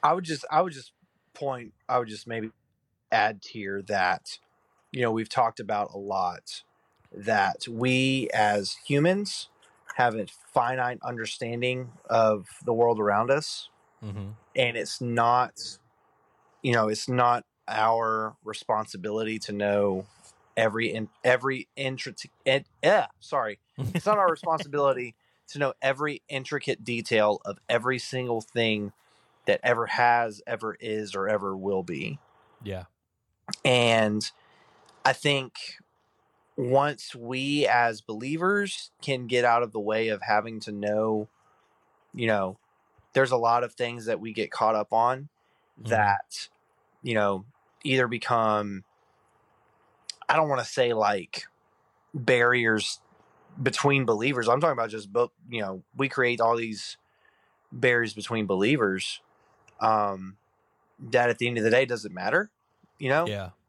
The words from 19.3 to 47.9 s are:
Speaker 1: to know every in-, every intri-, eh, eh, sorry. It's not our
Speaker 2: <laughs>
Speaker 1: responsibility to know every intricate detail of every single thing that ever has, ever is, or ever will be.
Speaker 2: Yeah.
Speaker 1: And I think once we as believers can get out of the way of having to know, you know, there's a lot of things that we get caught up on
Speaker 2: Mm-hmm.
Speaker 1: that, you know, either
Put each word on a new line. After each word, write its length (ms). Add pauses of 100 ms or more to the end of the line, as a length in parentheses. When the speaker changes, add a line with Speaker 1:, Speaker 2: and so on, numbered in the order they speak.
Speaker 1:
to 120
know 540 (500)
every 380
in-, 160 (160)
every 420 (100)
intri-, 520 (160)
eh, 160 (220)
eh, 220 (140)
sorry. 400 (180)
It's 280
not 120
our 120
Speaker 2:
<laughs> 20
Speaker 1:
responsibility 840 (340)
to 100
know 220
every 480
intricate 560
detail 580
of 240
every 320
single 400
thing 540 (520)
that 180
ever 240
has, 580
ever 340
is, 360
or 120
ever 300
will 240
be. 380 (440)
Speaker 2:
Yeah. 200 (840)
Speaker 1:
And 640 (760)
I 100
think 400 (1000)
once 600
we 500
as 360
believers 880 (100)
can 260
get 180
out 180
of 80
the 80
way 300
of 120
having 380
to 140
know, 560 (840)
you 140
know, 320 (540)
there's 180
a 60
lot 260
of 100
things 320
that 140
we 140
get 180
caught 240
up 160
on 380 (500)
Speaker 2:
Mm-hmm. 120
Speaker 1:
that, 580 (520)
you 120
know, 320 (400)
either 240